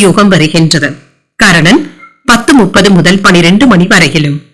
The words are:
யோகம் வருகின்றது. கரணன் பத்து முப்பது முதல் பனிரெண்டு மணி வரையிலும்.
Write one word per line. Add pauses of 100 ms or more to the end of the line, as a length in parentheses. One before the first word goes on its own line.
யோகம்
வருகின்றது. (540)
கரணன் (500)
பத்து
முப்பது
முதல்
பனிரெண்டு
மணி
வரையிலும். (160)